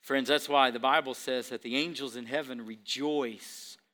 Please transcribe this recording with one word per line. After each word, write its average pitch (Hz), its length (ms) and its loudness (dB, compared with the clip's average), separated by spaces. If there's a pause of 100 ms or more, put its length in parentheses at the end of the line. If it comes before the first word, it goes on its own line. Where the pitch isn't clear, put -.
Friends, 135 240 2
that's 143 220 2
why 135 200 8
the 117 100 -4
Bible 131 340 4
says 127 340 -4
that 123 140 -6
the 123 160 -2
angels 139 400 -4
in 120 80 -10
heaven 127 400 -4
rejoice 120 1120 -4 (160)